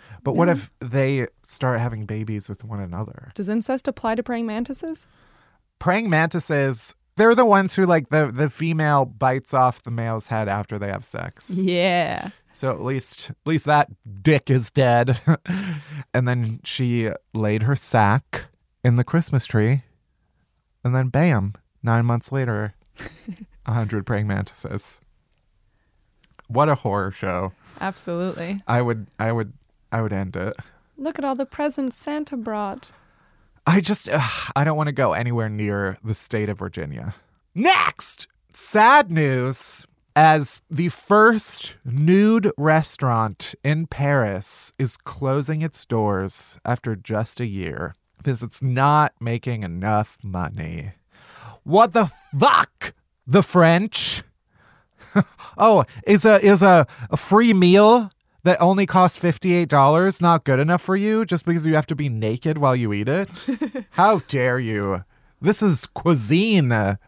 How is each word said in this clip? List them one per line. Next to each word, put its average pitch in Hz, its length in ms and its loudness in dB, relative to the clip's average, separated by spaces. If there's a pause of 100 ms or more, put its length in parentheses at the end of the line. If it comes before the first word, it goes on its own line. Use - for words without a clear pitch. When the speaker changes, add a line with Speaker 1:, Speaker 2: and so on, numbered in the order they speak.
(240)
Speaker 1:
but 135 120 -4
what 175 140 2
Speaker 2:
Yeah. 165 60 2
Speaker 1:
if - 140 -10 (120)
they 135 460 -2 (200)
start 127 320 -4
having 113 260 -6
babies 107 440 -8
with 101 160 -14
one 107 160 -10
another? 95 520 -10
Speaker 2:
Does 190 140 -8
incest 233 400 -4
apply 226 280 -4
to 240 80 -4
praying 233 220 -6
mantises? 247 640 -8 (720)
Speaker 1:
Praying 202 300 -2
mantises, 156 840 -2 (200)
they're 226 180 6
the 247 120 4
ones 196 300 2
who, 190 100 2
like, 165 240 2
the, 151 200 2
the 131 200 -2
female 151 560 0
bites 127 480 -2
off 127 300 2
the 117 80 -12
male's 113 360 -6
head 110 220 -4
after 104 280 -4
they 101 120 -6
have 98 160 -8
sex. - 440 -14
Speaker 2:
Yeah. 180 840 -2 (200)
Speaker 1:
So 131 200 -6
at - 100 -8
least, 127 480 -8
at - 180 -12
least 160 200 -2
that 147 200 2 (340)
dick 147 280 2
is 127 200 0
dead. 123 560 2
<laughs> - 40 4 (840)
And 123 140 0
then 120 380 -4
she 120 440 -2 (240)
laid 107 300 0
her 135 140 0
sack - 720 0 (360)
in 123 140 2
the 123 80 2
Christmas 156 400 0
tree. 117 380 0 (1000)
And 123 100 0
then 131 140 0
bam, 123 460 0 (280)
nine 117 240 0
months 120 280 -2
later, 110 400 -4 (240)
<laughs> - 80 -18 (600)
a 110 80 -4
hundred 110 320 -4
praying 107 220 -4
mantises. - 720 -8 (1500)
What 139 220 0
a 143 60 2
horror 98 360 -4
show. 92 420 -6 (260)
Speaker 2:
Absolutely. 180 880 -8
Speaker 1:
I 120 140 0
would, 117 260 -4 (120)
I 113 120 -2
would, 117 220 -6 (380)
I 113 100 -2
would 107 120 -4
end 95 220 -6
it. 92 200 -6 (420)
Speaker 2:
Look 311 200 -8
at 285 80 -8
all 269 100 -4
the 262 100 -6
presents 277 500 -6
Santa 294 420 -10
brought. 214 540 -10 (720)
Speaker 1:
I 175 140 4
just, 190 300 -4
ugh, 131 460 -4
I 143 80 2
don't 151 140 0
wanna 151 140 -2
go 123 220 0
anywhere 117 360 -2
near 101 540 -2
the 110 100 -6
state 107 360 -4
of 101 100 -6
Virginia. 78 560 -10 (400)
Next! - 720 -2 (260)
Sad 226 580 4
news, 131 760 -2 (280)
as 156 460 4 (100)
the 165 200 -2
first - 840 2 (100)
nude 190 720 4
restaurant 139 1080 0
in 156 240 -2
Paris 123 920 -4
is 131 200 -4
closing 139 640 -4
its - 240 -8
doors 101 800 -4
after 113 320 -4
just 110 420 -6
a 123 60 -6
year 90 500 -8 (220)
because 123 260 -6
it's - 180 -12
not 139 600 2
making 117 420 -6
enough 101 580 -4
money. 90 720 -8 (720)
What 190 300 2
the 214 180 0 (260)
fuck? - 560 0 (320)
The 165 180 4
French? 175 800 2 (920)
<laughs> 202 80 4 (340)
Oh, 208 260 6 (240)
is 196 180 6
a, 214 180 8
is 196 200 6
a, 175 240 8 (220)
a 147 80 -2
free 226 360 4
meal 202 560 6 (340)
that 180 180 4
only 190 240 4
costs 185 320 2
fifty-eight 175 500 0
dollars 156 540 4
not 170 240 2
good 131 140 2
enough 165 220 2
for 190 140 -2
you 214 300 0
just - 200 -4
because 170 200 -2
you 160 100 2
have 156 120 2
to 160 80 -4
be 143 120 -4
naked 120 500 -2
while 139 180 2
you 117 180 -2
eat 104 160 -2
it? 185 360 -4 (240)
<laughs> 226 220 -10
How 196 280 4 (100)
dare 127 300 0
you? 101 440 -2 (380)
This 202 200 0
is 185 260 2
cuisine, 139 1080 0 (100)